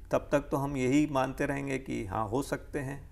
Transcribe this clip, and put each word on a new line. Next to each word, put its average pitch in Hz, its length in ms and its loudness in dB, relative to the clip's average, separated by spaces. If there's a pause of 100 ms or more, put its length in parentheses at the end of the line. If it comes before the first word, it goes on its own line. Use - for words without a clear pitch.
(120)
तब - 200 2
तक - 80 6
तो - 180 -2
हम 139 200 0
यही 131 340 6
मानते 135 340 2
रहेंगे 139 320 -2
कि 123 280 -4
हाँ, 104 240 -2
हो 127 120 2
सकते 143 380 -4
हैं 139 320 -8